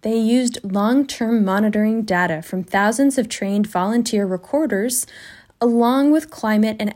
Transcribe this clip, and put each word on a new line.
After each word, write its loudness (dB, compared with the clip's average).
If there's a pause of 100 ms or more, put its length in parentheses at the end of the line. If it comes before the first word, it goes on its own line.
they -2
used 0
long-term 0
monitoring 0
data 0
from -6
thousands 2
of 0
trained -2
volunteer 0
recorders, -2 (520)
along 2
with 0
climate 0
and -4